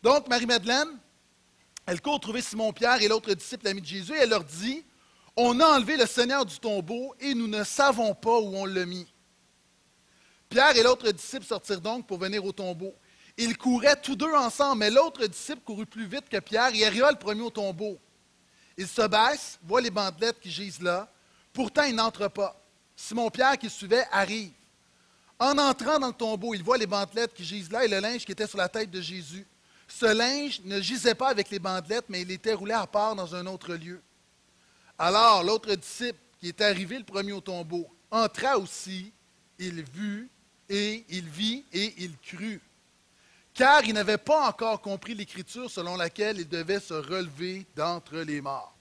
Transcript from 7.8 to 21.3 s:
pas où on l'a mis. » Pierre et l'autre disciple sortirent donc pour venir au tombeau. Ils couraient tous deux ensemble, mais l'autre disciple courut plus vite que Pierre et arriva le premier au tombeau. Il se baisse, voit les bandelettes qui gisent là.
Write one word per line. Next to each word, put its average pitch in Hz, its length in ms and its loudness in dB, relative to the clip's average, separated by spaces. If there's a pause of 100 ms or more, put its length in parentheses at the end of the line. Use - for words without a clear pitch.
pas 226 240 2
où 202 200 0
on 196 80 -4
l'a 190 200 -2
mis. » 175 220 -10 (1400)
Pierre 269 260 6
et 226 80 6
l'autre 247 280 6
disciple 196 340 -8
sortirent 196 360 -4
donc 226 240 -6
pour 180 140 -8
venir 190 260 -4
au 196 60 -4
tombeau. 185 420 -8 (480)
Ils 233 160 0
couraient 254 380 4
tous 277 220 -6
deux 311 160 0
ensemble, 269 460 2
mais 208 100 4
l'autre 269 360 4
disciple 240 380 -8
courut 220 220 -8
plus 220 220 -12
vite 269 200 -10
que 208 120 -2
Pierre 226 360 0
et 214 100 4
arriva 226 240 4
le 294 80 2
premier 214 240 -4
au 233 80 -6
tombeau. 196 480 -6 (800)
Il 185 100 -8
se 220 220 2
baisse, 220 560 2
voit 190 160 2
les 240 120 0
bandelettes 196 500 -2
qui 180 100 -14
gisent 170 300 -10
là. 175 260 0 (460)